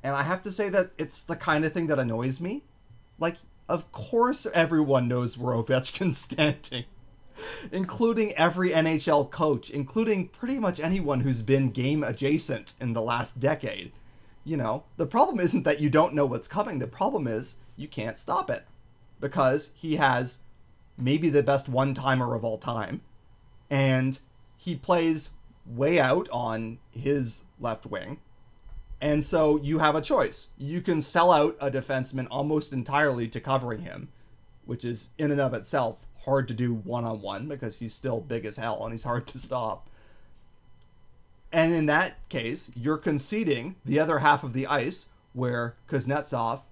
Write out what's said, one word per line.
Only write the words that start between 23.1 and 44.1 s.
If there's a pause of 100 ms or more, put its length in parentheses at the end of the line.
and (380)
he
plays (340)
way
out
on (120)
his (180)
left
wing. (840)
And
so
you
have
a
choice.
You
can
sell
out
a
defenseman
almost
entirely
to
covering
him, (540)
which
is
in
and
of
itself (180)
hard
to
do
one-on-one
because
he's
still
big
as
hell
and
he's
hard
to
stop. (1600)
And
in
that
case,
you're
conceding (100)
the
other